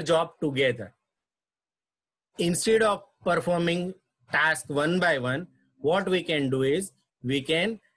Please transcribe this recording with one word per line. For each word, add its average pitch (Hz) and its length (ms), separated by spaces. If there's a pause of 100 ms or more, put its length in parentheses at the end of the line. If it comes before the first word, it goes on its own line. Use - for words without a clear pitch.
job 165 380
together. 131 540 (1400)
Instead 180 440
of 202 200 (220)
performing 175 720 (380)
task 151 360
one 156 300
by 165 200
one, 131 280 (320)
what 190 300
we 185 160
can 143 260
do 131 120
is 160 280 (320)
we 135 180
can 175 380 (180)